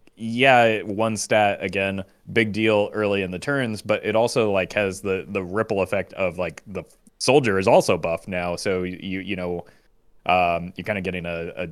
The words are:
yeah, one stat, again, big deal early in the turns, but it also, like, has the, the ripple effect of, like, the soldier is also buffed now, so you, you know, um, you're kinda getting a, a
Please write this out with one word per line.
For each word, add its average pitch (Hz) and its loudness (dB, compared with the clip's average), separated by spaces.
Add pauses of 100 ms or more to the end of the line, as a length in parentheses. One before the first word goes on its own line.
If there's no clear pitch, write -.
(160)
yeah, 113 4
one 107 -2
stat, 104 2
again, 98 -2 (280)
big 110 2
deal 104 2
early 101 0
in 90 -6
the 90 -8
turns, 123 -4
but 107 -2
it 107 0
also, 113 2
like, 95 0
has 101 -2
the, 95 -2
the 98 -4
ripple 98 -2
effect 92 -4
of, 90 -4
like, 87 -6
the 92 -10 (340)
soldier 127 4
is 95 2
also 117 4
buffed 82 -4
now, 90 -4
so 92 -2
you, 92 -6
you 95 -6
know, 90 -6 (640)
um, 87 2
you're 90 -10
kinda 101 -4
getting 90 -6
a, 85 -6
a 90 -6